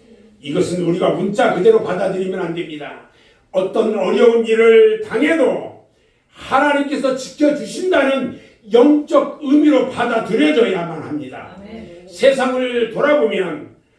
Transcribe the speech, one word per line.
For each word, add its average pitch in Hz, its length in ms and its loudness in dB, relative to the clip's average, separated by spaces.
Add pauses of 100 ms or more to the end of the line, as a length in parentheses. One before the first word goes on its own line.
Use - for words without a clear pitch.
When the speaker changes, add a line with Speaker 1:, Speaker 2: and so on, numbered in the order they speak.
(400)
Speaker 1:
이것은 165 460 -4
우리가 170 260 0
문자 208 420 -2
그대로 220 300 2
받아들이면 185 560 -4
안 165 160 -6
됩니다. 151 540 -12 (420)
어떤 214 460 -2
어려운 226 480 4
일을 220 560 4
당해도 277 840 -2 (440)
하나님께서 277 840 -2
지켜주신다는 294 1200 -2 (320)
영적 294 680 2
의미로 285 480 2
받아들여져야만 214 1120 -2
합니다. - 540 -12
Speaker 2:
아멘. 202 500 -20
Speaker 1:
세상을 254 840 0
돌아보면 196 840 -2 (240)